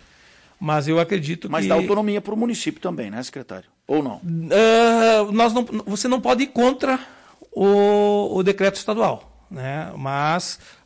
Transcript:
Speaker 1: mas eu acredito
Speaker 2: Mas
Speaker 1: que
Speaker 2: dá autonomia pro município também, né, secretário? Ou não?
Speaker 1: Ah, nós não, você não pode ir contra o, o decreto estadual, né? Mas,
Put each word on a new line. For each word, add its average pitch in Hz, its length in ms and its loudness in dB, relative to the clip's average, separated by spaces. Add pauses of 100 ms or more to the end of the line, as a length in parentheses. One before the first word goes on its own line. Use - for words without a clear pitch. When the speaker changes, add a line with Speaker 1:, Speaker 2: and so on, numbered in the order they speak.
(600)
Speaker 1:
mas 151 260 -2
eu 160 140 2
acredito 170 500 -4
Speaker 2:
Mas 160 120 -2
Speaker 1:
que 190 80 -2
Speaker 2:
dá - 60 4
autonomia 202 440 0
pro 208 160 -6
município 226 460 -4
também, 139 280 -6
né, 117 120 -10
secretário? 104 480 -14 (160)
Ou 151 160 0
não? 123 180 -8 (320)
Speaker 1:
Ah, 226 800 4
nós 226 220 2
não, 247 100 0 (220)
você 202 200 -4
não 247 140 0
pode 247 220 0
ir 285 60 -2
contra 262 520 0 (520)
o, 202 840 4
o 190 80 0
decreto 196 320 0
estadual, 208 720 -4
né? 139 460 -8
Mas, 143 640 -4 (260)